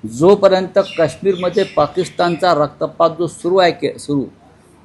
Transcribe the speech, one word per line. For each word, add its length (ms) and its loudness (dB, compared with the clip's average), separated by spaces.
जोपर्यंत 600 4
काश्मीरमध्ये 840 -2
पाकिस्तानचा 880 0
रक्तपात 640 -2
जो 80 -2
सुरू 300 -2
आहे 160 4
के-, 260 -6
सुरू, 260 -4